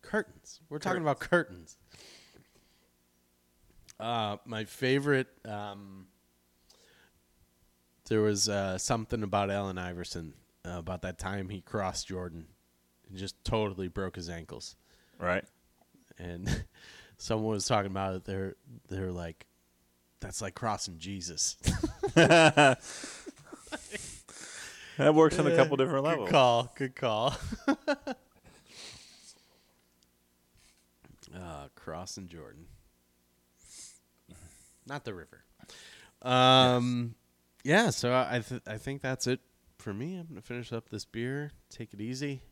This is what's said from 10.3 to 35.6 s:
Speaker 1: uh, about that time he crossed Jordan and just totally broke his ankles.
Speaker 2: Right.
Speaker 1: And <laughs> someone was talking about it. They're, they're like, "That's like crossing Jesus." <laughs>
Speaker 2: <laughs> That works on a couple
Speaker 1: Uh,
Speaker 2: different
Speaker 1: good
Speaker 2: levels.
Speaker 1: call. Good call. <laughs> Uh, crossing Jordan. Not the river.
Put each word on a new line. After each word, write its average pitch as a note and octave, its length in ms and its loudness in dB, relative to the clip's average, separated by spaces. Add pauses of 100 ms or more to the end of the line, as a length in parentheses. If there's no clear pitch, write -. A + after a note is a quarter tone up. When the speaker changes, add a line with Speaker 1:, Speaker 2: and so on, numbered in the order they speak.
Speaker 1:
uh, F2 100 -8
about E2+ 260 -8
that F2+ 140 -6
time F#2+ 320 -6
he G2 120 -10
crossed F#2+ 460 -4
Jordan F2+ 380 -8 (640)
and F#2+ 80 -14
just F#2+ 280 -10
totally G2 420 -2
broke F#2 280 -6
his E2+ 140 -10
ankles. E2 460 -12 (420)
Speaker 2:
Right. F2 280 0 (760)
Speaker 1:
And F2 460 -4 (260)
<laughs> - 260 -20
someone A2 360 -2
was G2+ 120 -2
talking G2+ 240 2
about F#2+ 260 -2
it. F#2 100 -8
They're, F#2+ 300 -6 (340)
they're F#2 240 -4
like, E2+ 340 -10 (720)
"That's G2 220 -10
like G2 140 -8
crossing G2+ 440 -4
Jesus." E2+ 640 -6
<laughs> - 60 0 (480)
Speaker 2:
<laughs> D3+ 640 10 (2250)
That D3 160 6
works D#3 240 8
on D3+ 80 4
a C#3 120 4
couple C#3+ 160 6
Speaker 1:
Uh, C3+ 100 4
Speaker 2:
different C3+ 220 2
Speaker 1:
good D#3 40 2
Speaker 2:
levels. C3 200 0
Speaker 1:
call. B2 460 6
Good C3 200 -4
call. A#2 400 0 (320)
<laughs> C#4 480 -2 (3250)
Uh, D#2+ 400 -12
crossing F2+ 540 -12
Jordan. D#2 360 -18 (2250)
Not C#3 160 -10
the A2 100 -8
river. - 300 -16 (800)